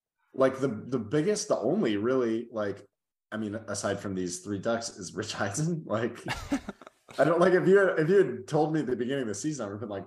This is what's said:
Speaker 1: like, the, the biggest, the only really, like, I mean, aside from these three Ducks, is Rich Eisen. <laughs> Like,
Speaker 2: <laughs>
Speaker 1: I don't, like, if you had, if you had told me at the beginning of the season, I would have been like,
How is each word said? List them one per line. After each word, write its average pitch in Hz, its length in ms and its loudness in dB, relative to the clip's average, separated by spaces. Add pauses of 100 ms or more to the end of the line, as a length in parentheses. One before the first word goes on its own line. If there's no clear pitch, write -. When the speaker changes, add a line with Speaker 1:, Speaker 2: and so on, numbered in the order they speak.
(320)
Speaker 1:
like, 131 260 2
the, 135 100 0
the 117 300 -4
biggest, 156 500 0
the - 80 2
only 120 400 2
really, 117 540 0
like, 104 340 -4 (460)
I 113 60 -8
mean, 107 180 -4 (140)
aside 101 320 -2
from 98 140 -6
these 90 260 -4
three 101 180 -4
Ducks, 113 320 -2
is - 240 -14
Rich 107 260 -6
Eisen. 156 440 -2
<laughs> - 20 -14
Like, 113 320 -2 (520)
Speaker 2:
<laughs> - 480 -18
Speaker 1:
I 135 60 6
don't, 165 160 4
like, 180 120 8
if 170 160 4
you 196 80 10
had, 190 220 4
if 156 100 2
you 196 80 6
had 123 320 2
told 156 240 2
me 156 80 2
at 120 60 -2
the 123 100 -2
beginning 127 260 -2
of 110 60 -4
the 101 60 -4
season, 143 300 -6
I 101 40 -6
would 101 60 -8
have 104 60 -10
been 120 100 -8
like, 98 160 -8